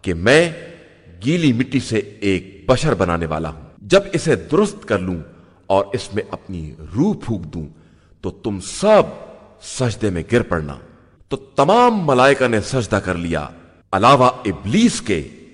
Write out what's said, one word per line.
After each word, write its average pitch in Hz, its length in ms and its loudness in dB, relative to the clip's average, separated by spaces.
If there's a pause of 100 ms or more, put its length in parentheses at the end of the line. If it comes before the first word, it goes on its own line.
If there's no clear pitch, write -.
کہ 92 120 -4
میں 135 360 4 (760)
گیلی 160 280 2
مٹی 127 260 -2
سے 113 180 -4 (240)
ایک 98 460 -2
بشر 127 260 2
بنانے 87 320 0
والا 78 240 -6
ہوں، - 120 -14 (200)
جب 185 220 2 (100)
اسے 156 220 0 (160)
درست 202 360 -2
کر 101 120 0
لوں 90 160 -4 (520)
اور 98 260 2
اس 110 200 -8
میں 104 180 -4
اپنی 82 400 -12 (240)
روح 185 180 0 (120)
پھونک 98 280 -6
دوں 80 120 -8 (580)
تو 92 80 -6 (120)
تم 101 160 -6
سب 202 440 4 (580)
سجدے 110 480 -4
میں 85 220 -4
گر 117 100 4
پڑنا۔ 76 340 -4 (520)
تو - 100 -6 (180)
تمام 214 520 4
ملائکہ 131 400 4
نے 110 140 2
سجدہ 107 420 -2
کر 90 140 -2
لیا 82 300 -4 (460)
علاوہ 127 360 6 (160)
ابلیس 107 560 0
کے 87 200 -2 (320)